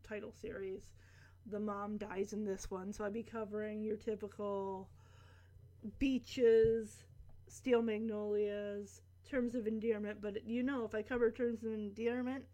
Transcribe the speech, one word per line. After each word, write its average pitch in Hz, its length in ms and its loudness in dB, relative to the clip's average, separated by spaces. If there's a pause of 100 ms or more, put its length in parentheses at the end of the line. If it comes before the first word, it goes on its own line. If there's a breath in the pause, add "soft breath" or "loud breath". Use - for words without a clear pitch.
title 214 280 -8
series. - 600 -8 (540 loud breath)
The 208 120 -6
mom 208 380 -2
dies 196 360 -4
in 214 120 -2
this 190 260 -4
one, 185 220 -4
so 208 120 -4
I'd 202 80 -2
be 226 120 -4
covering 214 580 -4
your 214 140 0
typical 202 920 -4 (1080 loud breath)
Beaches, 226 1040 6 (460)
Steel 240 340 4
Magnolias, 208 1200 -2 (280)
Terms 240 240 2
of 226 120 0
Endearment, 208 540 0
but, 208 240 -4
you 233 180 0
know, 254 220 2
if 214 100 -4
I 214 80 0
cover 240 280 4
Terms 233 340 0
of 220 80 -2
Endearment, 233 800 -2